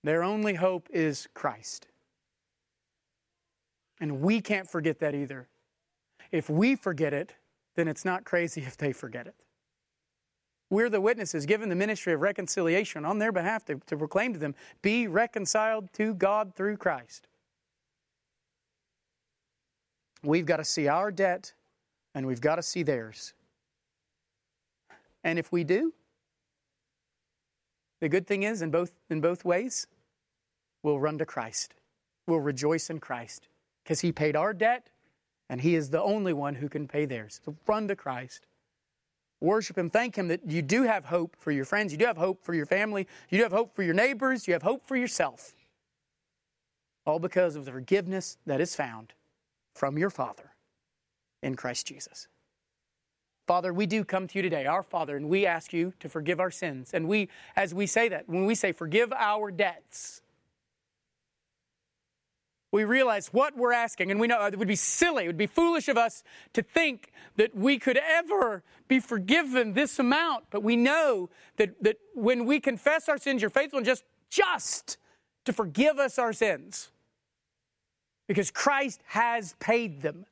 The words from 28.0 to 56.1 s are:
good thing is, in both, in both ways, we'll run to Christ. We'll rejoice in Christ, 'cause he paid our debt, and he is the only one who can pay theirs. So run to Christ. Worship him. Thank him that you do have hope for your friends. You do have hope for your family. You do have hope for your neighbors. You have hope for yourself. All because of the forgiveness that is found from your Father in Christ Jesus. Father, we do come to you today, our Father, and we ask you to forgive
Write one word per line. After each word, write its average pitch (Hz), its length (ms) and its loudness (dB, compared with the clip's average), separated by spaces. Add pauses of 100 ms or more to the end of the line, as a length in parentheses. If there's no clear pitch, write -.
good 175 160 0
thing 196 180 -2
is, 214 180 -2
in 160 100 -4
both, 175 200 0 (180)
in 156 100 -2
both 175 240 0
ways, 190 440 -2 (960)
we'll 147 160 0
run 151 180 -2
to 156 80 -2
Christ. - 500 -8 (520)
We'll 165 120 2
rejoice 147 500 -2
in 160 100 -8
Christ, - 500 -12 (340)
'cause - 180 -2
he 170 100 0
paid 151 240 0
our 190 180 0
debt, 226 360 0 (600)
and 127 120 -6
he 165 140 4
is 147 140 0
the 156 120 2
only 196 320 0
one 143 220 -4
who 135 140 -8
can 151 180 -6
pay 151 180 -2
theirs. 113 380 -10
So 156 140 -12 (100)
run 214 220 0
to 196 60 -2
Christ. 127 520 -10 (920)
Worship 196 360 0
him. 170 140 -2
Thank 233 280 0
him 185 100 -2
that 180 180 -2
you 165 160 -2
do 202 220 2
have 208 220 0
hope 165 300 -2
for - 160 -4
your 139 140 0
friends. 208 260 -2
You 151 60 -8
do 196 80 4
have 220 120 0
hope 190 260 -2
for 170 100 -4
your 151 140 0
family. 202 400 0 (220)
You 185 100 4
do 233 40 6
have 202 80 2
hope 226 240 0
for 202 60 -4
your 165 140 2
neighbors. 254 520 2
You 180 60 4
have 165 80 0
hope 226 240 0
for 262 100 -4
yourself. 196 600 -2 (1500)
All 156 100 2
because 175 380 0
of 143 100 -12
the 131 60 -12
forgiveness 180 720 -2
that 139 160 0
is 175 140 -2
found 113 380 -8 (600)
from 139 240 -2
your 185 140 0
Father - 400 -8 (880)
in 135 140 -4
Christ 123 320 -8
Jesus. - 400 -16 (1200)
Father, 175 260 2
we 196 140 0
do 208 180 -2
come 190 220 -4
to - 100 -8
you 190 60 -2
today, 156 240 -2
our 175 160 0
Father, 147 340 -4
and 147 100 -6
we 190 200 2
ask 170 260 -4
you 175 260 -2
to 165 80 -14
forgive 165 320 -4